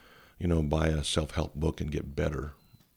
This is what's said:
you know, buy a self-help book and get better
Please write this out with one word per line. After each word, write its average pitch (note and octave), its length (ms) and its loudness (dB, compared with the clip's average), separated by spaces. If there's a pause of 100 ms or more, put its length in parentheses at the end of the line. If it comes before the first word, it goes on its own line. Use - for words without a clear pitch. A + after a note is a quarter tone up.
(380)
you F2+ 100 -2
know, E2 140 4
buy D#2 260 2
a D#2 160 2
self-help D#2+ 500 -2
book D#2+ 260 -2
and D#2+ 100 -4
get C#2+ 240 -6
better D2 380 -2 (440)